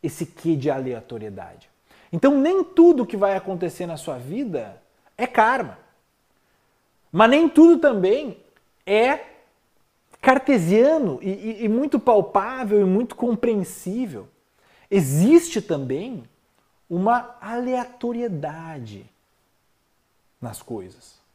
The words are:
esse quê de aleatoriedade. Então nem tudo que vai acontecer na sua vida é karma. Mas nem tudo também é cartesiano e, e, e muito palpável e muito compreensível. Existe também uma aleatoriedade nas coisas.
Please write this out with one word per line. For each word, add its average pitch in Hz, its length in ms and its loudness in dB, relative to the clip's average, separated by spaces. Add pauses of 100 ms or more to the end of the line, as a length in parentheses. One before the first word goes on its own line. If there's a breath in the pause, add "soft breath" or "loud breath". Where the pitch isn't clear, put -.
esse 156 220 -8
quê 165 300 -4
de 139 140 -4
aleatoriedade. 113 1000 -10 (420 soft breath)
Então 277 260 2
nem 339 260 0
tudo 330 420 6
que 214 120 -8
vai 196 180 0
acontecer 180 500 -6
na 165 120 -10
sua 143 200 -10
vida 139 640 -10 (360)
é 233 80 -4
karma. 233 540 -2 (1300)
Mas 214 180 6
nem 302 200 4
tudo 330 300 8
também 240 580 0 (480)
é 233 340 0 (1000)
cartesiano 240 1000 2
e, 196 80 -6
e, 208 360 -8
e 208 40 0
muito 262 300 0
palpável 214 800 0
e 196 40 2
muito 202 300 0
compreensível. 214 1120 -6 (600 soft breath)
Existe 180 720 4
também 143 600 -6 (680)
uma 220 520 -2
aleatoriedade 202 1700 -8 (1300)
nas 113 220 -14
coisas. - 580 -16 (160)